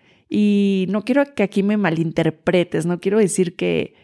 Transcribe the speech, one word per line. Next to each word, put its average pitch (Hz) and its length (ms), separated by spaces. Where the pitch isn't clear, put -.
Y 202 640
no 202 160
quiero 277 180
que 214 80
aquí 190 200
me 208 140
malinterpretes, 165 1080
no 175 140
quiero 196 200
decir 180 360
que 170 380